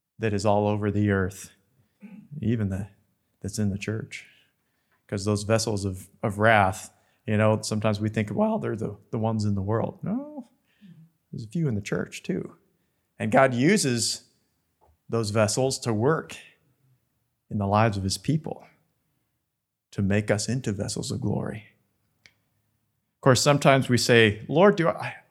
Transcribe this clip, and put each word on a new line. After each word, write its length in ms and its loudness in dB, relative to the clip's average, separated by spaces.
that 140 -2
is 120 -2
all 220 4
over 240 0
the 200 2
earth, 400 -2
even 280 0
the, 180 -6
that's 180 -8
in 100 -2
the 80 -4
church. 480 -10
'Cause 180 -6
those 180 0
vessels 400 -2
of, 260 -8
of 160 -4
wrath, 540 2
you 120 0
know, 240 4
sometimes 380 -2
we 100 -2
think, 240 -2
"Well, 260 0
they're 160 -4
the, 220 -8
the 80 -4
ones 260 0
in 100 0
the 60 -2
world." 420 -2
No, 460 -8
there's 120 -10
a 60 -14
few 180 -2
in 80 -2
the 60 -4
church 420 -8
too. 320 -8
And 120 -4
God 220 6
uses 680 0
those 200 -2
vessels 500 0
to 140 -2
work 440 -2
in 80 -6
the 100 -2
lives 300 4
of 60 -2
his 140 -2
people, 480 -4
to 100 -4
make 300 2
us 160 -2
into 240 -4
vessels 400 -6
of 80 -6
glory. 460 -6
Of 40 -20
course, 200 6
sometimes 480 4
we 80 4
say, 500 4
"Lord, 300 6
do 100 2
I, 280 -4